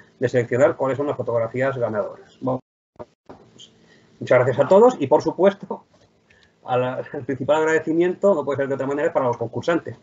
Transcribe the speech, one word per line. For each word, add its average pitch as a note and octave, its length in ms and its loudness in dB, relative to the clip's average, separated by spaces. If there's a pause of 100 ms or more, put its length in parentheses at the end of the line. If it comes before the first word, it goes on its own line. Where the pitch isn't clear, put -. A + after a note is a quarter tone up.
(200)
de B2+ 80 0
seleccionar B2 480 2
cuáles C3 220 -4
son C#3+ 100 -4
las C3+ 80 -4
fotografías A#2+ 600 -2
ganadoras. A2 640 -6
Bueno, B2+ 180 -4 (920)
pues, - 180 -20 (480)
muchas B2 200 2
gracias B2 200 0
a C3 80 2
todos A#3 320 6
y, D3 80 -2
por D3+ 140 4
supuesto, - 640 -2 (800)
a B2+ 120 -2
la, B2+ 240 -2 (120)
el C#3+ 100 -8
principal C#3+ 380 0
agradecimiento, E3 720 2
no C#3+ 80 -2
puede C#3 140 -4
ser C#3 100 -2
de C3+ 60 -2
otra C3+ 140 -4
manera, D3 200 -2
es G3 60 -2
para C3+ 140 2
los A#2 100 -2
concursantes, A#2+ 640 -4